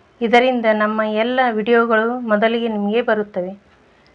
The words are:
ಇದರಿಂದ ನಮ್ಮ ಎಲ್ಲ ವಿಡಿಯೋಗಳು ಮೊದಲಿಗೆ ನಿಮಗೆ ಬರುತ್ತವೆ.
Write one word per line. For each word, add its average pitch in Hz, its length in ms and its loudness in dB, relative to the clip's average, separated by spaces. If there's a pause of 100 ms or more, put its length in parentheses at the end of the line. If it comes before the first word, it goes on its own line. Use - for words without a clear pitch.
(220)
ಇದರಿಂದ 240 520 2
ನಮ್ಮ 214 280 0
ಎಲ್ಲ 220 380 -2 (100)
ವಿಡಿಯೋಗಳು 233 680 0
ಮೊದಲಿಗೆ 226 480 0
ನಿಮಗೆ 208 340 -2
ಬರುತ್ತವೆ. 208 600 -4 (540)